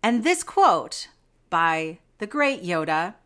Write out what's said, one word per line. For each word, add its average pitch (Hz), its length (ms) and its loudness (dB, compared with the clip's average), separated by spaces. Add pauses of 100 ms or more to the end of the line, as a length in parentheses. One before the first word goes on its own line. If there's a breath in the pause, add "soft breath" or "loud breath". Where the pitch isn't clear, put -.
And 233 220 0
this 349 220 2
quote - 640 2 (420)
by 165 480 0 (200)
the 208 100 -8
great 196 340 -2
Yoda 165 520 -2 (120)